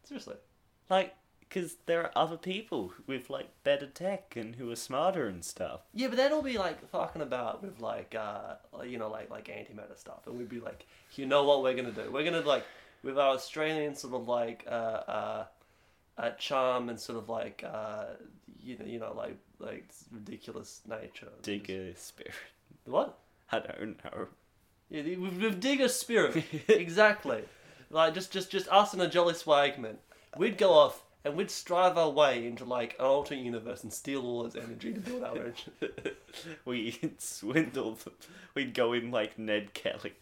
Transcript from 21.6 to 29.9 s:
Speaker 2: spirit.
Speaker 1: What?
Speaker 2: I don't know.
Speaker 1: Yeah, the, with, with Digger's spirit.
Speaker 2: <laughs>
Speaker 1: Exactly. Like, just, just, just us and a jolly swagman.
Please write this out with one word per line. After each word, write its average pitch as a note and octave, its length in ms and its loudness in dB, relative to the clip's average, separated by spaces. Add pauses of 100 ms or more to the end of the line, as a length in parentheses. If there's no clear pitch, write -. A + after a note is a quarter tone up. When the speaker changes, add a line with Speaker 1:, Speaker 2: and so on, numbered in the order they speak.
Speaker 2:
spirit. - 360 -16 (540)
Speaker 1:
What? E3 320 0 (340)
Speaker 2:
I A2+ 80 2
don't - 440 -10
know. - 240 -8 (640)
Speaker 1:
Yeah, D3+ 120 -6
the, F3 140 -2
with, F3+ 240 -4
with G#3 200 0
Digger's C4 340 2
spirit. E3+ 500 2 (120)
Speaker 2:
<laughs> - 120 -4
Speaker 1:
Exactly. F3 720 4 (480)
Like, D#3+ 240 6
just, F#3 180 -6
just, F#3 180 -4
just F#3 180 -2
us G3+ 240 8
and F#3 100 0
a E3 60 4
jolly E3+ 260 4
swagman. C#3+ 600 4 (400)